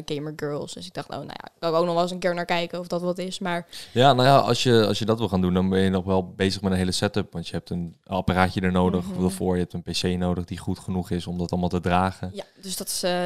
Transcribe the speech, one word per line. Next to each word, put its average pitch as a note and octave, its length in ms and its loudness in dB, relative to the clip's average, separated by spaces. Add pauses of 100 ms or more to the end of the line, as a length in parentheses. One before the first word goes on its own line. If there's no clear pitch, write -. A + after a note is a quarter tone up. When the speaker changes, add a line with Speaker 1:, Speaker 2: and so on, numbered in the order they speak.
Speaker 1:
gamer D3+ 300 -6
girls. D3 380 -6
Dus F3+ 120 -14
ik F3+ 80 -18
dacht, - 160 -10
oh, - 60 -8
nou D3+ 140 -10
ja, - 200 -14 (100)
kan E3+ 100 -2
ik D#3+ 60 0
ook F3 100 4
nog E3+ 80 0
wel E3+ 100 2
eens F3+ 80 -2
een F#3 80 -8
keer F3+ 140 0
naar F3 120 -4
kijken E3+ 340 -2
of F3 80 -10
dat F3 140 -4
wat F3+ 160 -2
is, F#3 220 -8
maar F3 260 -4 (260)
Speaker 2:
Ja, B2+ 220 6
nou B2+ 140 6
ja, C#3 100 8
als - 260 4
je, A#2 240 6
als G#2 120 0
je A2+ 60 -2
dat A2+ 140 2
wil A2 100 0
gaan F#2 120 2
doen, F#2 120 4
dan F#2 160 2
ben F#2+ 100 4
je F#2+ 100 4
nog F#2+ 160 0
wel F#2+ 300 0
bezig F#2+ 260 0
met F#2+ 100 0
een F#2 60 2
hele F#2 140 0
setup. - 420 -2
Want E2+ 140 -8
je - 80 -10
hebt - 140 -8
een E2+ 340 -6
apparaatje F#2 580 0
er F#2+ 100 2
nodig F2+ 360 2
Speaker 1:
Mhm. F2+ 160 -4
Speaker 2:
ervoor, F#2 320 0
je F2+ 60 0
hebt - 120 -6
een F2 100 -8
P - 80 -12
C - 120 -2 (140)
nodig F2+ 280 -2
die F2+ 120 -10
goed - 220 -6
genoeg F#2 300 -6
is F2 180 -4
om F2 100 -6
dat F2 140 -4
allemaal F2+ 180 0
te F2+ 100 -2
dragen. F#2 540 0
Speaker 1:
Ja, G3 100 -12 (180)
dus F#3 160 -10
dat G3 100 -10
is, - 160 -6
eh, F3+ 220 -2